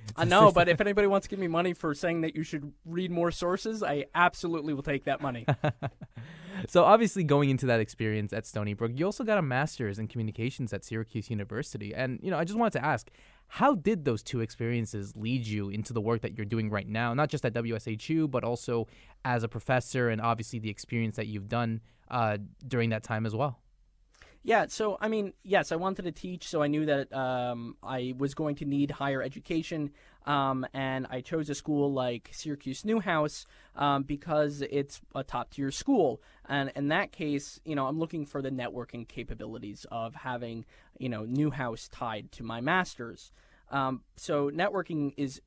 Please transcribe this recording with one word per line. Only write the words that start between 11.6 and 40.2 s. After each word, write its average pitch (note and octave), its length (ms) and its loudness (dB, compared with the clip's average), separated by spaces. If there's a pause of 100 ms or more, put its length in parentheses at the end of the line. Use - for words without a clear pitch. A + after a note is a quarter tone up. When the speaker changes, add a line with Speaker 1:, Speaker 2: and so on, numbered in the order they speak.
Speaker 2:
And, C3 280 -4
you F#3+ 80 -4
know, F3 60 0
I E3 80 0
just G#3 140 -4
wanted A3 220 2
to C3 40 -2
ask, D3 240 0 (380)
how C4+ 300 4
did F3+ 280 0
those A#2 180 0
two - 180 -4
experiences A2 760 -4
lead A#2 300 -2
you G#2 240 -2
into G#2+ 240 -4
the A2+ 80 0
work A2+ 180 2
that G#2+ 160 -6
you're A2 80 -6
doing A2 240 0
right G#2 200 -2
now, A#2 260 0
not C#3+ 160 2
just C#3 160 -2
at A2+ 80 -2
W A#2 220 -2
S G#2+ 120 -8
H A2 220 -4
U, D#3+ 180 2
but B2 160 -2
also A#2 440 -2 (360)
as B2 180 2
a A2+ 60 0
professor B2 600 0
and A2 100 0
obviously A2+ 380 -2
the A2 120 -4
experience A2+ 460 -2
that A2 120 -4
you've G#2 200 -8
done, A2+ 320 0 (300)
uh, A2+ 260 2 (300)
during A#2 240 2
that G#2+ 140 -2
time A2 200 -2
as A2 100 -4
well? B2+ 260 -2 (840)
Speaker 1:
Yeah, G#3 260 4
so, G#3+ 340 -2
I G#3+ 60 2
mean, G#3 340 -2
yes, F#3 280 2
I E3 60 0
wanted F#3 280 -2
to E3 80 -4
teach, F3+ 360 -10
so D#3+ 140 2
I D3 40 4
knew D3+ 200 2
that, C#3 260 2
um, B2 680 -2
I B2+ 340 -4
was C#3 160 0
going D3+ 240 -2
to D#3 80 -8
need C#3+ 260 2
higher C#3 320 -2
education, D#3 680 -4 (340)
um, C3+ 480 2
and C3 380 -4
I B2+ 100 -6
chose D#3+ 300 -4
a C3+ 40 -4
school C#3+ 380 0
like B2+ 400 -2
Syracuse C#3 500 -8
Newhouse, F3 640 0 (320)
um, C#3 280 2
because D3 580 0
it's C#3 400 -2 (120)
a C3+ 80 -4
top-tier C3+ 480 -4
school. F3+ 520 2 (240)
And C#3 280 -2
in C#3+ 140 -2
that E3 240 2
case, C#3+ 540 -4
you D#3 100 -4
know, C3+ 100 0
I'm D3 120 -2
looking D#3+ 260 -4
for C#3+ 160 -8
the C3+ 80 -4
networking B2 580 -8
capabilities A2 840 -10
of A2+ 220 -6
having, A#2+ 500 -8 (340)